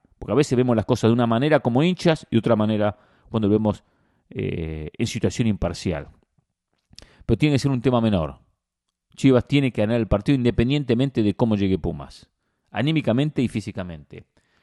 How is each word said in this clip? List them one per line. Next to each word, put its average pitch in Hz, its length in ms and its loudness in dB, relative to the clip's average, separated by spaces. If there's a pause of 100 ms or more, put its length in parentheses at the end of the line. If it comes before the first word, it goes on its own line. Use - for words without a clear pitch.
(180)
porque - 140 -6
a - 20 0
veces 139 220 2
vemos 123 180 2
las 107 100 0
cosas 117 260 2
de - 20 6
una 120 160 2
manera 139 320 0
como 127 240 0
hinchas 175 440 0
y - 60 -6
de 117 60 4
otra 113 160 2
manera 107 420 0 (320)
cuando 110 160 -2
lo 101 60 4
vemos, 107 320 0 (440)
eh, 80 720 -8
en 113 80 -2
situación 110 400 -2
imparcial. 87 640 -4 (1160)
Pero 113 140 0
tiene 147 160 2
que 127 60 2
ser 139 100 0
un 127 120 -2
tema 127 180 4
menor. 92 400 0 (720)
Chivas 127 320 4
tiene 139 240 0
que 110 120 -2
ganar 113 180 0
el 107 80 -2
partido 104 260 0
independientemente 123 880 0
de 104 120 2
cómo 113 200 0
llegue 98 240 0
Pumas, 76 500 -10 (440)
anímicamente 143 680 -2
y 117 40 0
físicamente. 90 800 -10 (360)